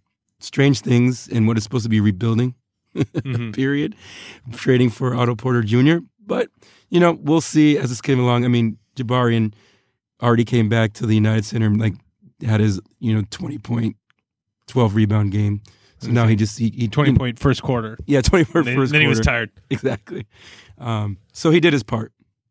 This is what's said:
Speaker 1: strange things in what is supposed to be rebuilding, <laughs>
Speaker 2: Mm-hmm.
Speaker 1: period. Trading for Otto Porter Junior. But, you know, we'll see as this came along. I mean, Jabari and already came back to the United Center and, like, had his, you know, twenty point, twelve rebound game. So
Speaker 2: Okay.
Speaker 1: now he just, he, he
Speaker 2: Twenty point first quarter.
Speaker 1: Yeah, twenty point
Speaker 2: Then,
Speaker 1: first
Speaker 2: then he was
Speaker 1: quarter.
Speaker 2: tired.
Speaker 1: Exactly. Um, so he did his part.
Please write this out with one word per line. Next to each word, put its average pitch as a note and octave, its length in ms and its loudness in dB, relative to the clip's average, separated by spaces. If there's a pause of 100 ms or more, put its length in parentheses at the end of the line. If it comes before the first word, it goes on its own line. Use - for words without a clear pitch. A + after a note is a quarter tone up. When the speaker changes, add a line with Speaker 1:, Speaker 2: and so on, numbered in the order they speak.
(400)
Speaker 1:
strange C#3 420 0
things B2 480 0
in A2 180 2
what A2+ 100 2
is G#2+ 60 -2
supposed A#2+ 220 -6
to A#2 40 -4
be A2 100 2
rebuilding, A2 540 0 (220)
<laughs> - 200 -20
Speaker 2:
Mm-hmm. A#2+ 580 -6
Speaker 1:
period. C#3+ 420 -4 (560)
Trading B2+ 400 2
for B2 240 -4
Otto A#2+ 200 0
Porter A#2+ 280 0
Junior. C3 380 2 (220)
But, A#3 260 -4 (420)
you F3 80 2
know, F3 140 4 (100)
we'll D3+ 180 2
see D3+ 380 2
as B2 100 -4
this B2 120 -8
came C3+ 180 0
along. B2 260 2
I - 20 0
mean, A#2 300 0 (180)
Jabari B2 400 0
and A2 200 -2 (640)
already A#2 240 4
came A2+ 240 0
back A2+ 240 0
to - 140 -6
the G#2+ 80 2
United A2 300 2
Center A2 200 -2
and, G#2+ 140 2
like, A2 160 -2 (500)
had G#2+ 140 2
his, G#2 200 0 (200)
you A2+ 160 -2
know, G#2+ 160 0
twenty - 260 -10
point, A2+ 380 -6 (720)
twelve A2+ 260 0
rebound G#2+ 380 2
game. G#2 320 -2 (360)
So - 100 -14
Speaker 2:
Okay. A#2+ 40 0
Speaker 1:
now A#2 140 2
he A2 80 4
just, G#2 240 -2
he, A2+ 100 -2
he A#2 180 -6
Speaker 2:
Twenty C#3 280 0
point A#2+ 240 -2
first C3+ 240 0
quarter. A2+ 420 -4
Speaker 1:
Yeah, C#3 160 2
twenty E3+ 240 4
point E3 200 0
Speaker 2:
Then, B2 100 -4
Speaker 1:
first C3+ 160 0
Speaker 2:
then D3+ 100 2
he D3+ 60 4
was A2+ 100 2
Speaker 1:
quarter. A2+ 140 0
Speaker 2:
tired. A#2 200 -4 (200)
Speaker 1:
Exactly. - 560 -8 (500)
Um, G#2+ 400 -6 (160)
so - 160 -2
he E3 100 6
did D#3+ 140 2
his C3+ 80 0
part. A2 320 -8 (380)